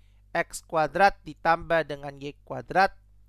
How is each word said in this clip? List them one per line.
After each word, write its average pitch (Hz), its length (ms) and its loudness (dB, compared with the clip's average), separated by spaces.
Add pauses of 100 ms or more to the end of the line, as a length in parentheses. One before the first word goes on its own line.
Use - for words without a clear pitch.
(320)
X - 320 -4
kuadrat 165 600 2
ditambah 165 640 0
dengan 143 280 -12
Y 139 160 -10 (120)
kuadrat 147 520 0 (320)